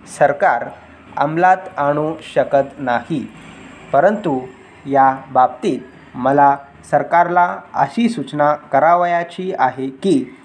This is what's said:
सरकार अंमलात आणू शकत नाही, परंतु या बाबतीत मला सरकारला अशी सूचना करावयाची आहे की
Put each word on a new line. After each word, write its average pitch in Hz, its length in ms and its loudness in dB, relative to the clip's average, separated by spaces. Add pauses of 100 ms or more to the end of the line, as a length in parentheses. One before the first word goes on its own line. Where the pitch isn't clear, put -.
(180)
सरकार 143 500 0 (480)
अंमलात 165 400 2 (200)
आणू 147 380 -2 (200)
शकत 139 440 0
नाही, 120 540 -6 (600)
परंतु 151 480 0 (460)
या 135 300 2 (140)
बाबतीत 127 500 0 (340)
मला 139 420 4 (340)
सरकारला 175 680 0 (180)
अशी 226 340 0
सूचना 147 460 0
करावयाची 175 1040 0
आहे 131 300 -2
की 135 560 -2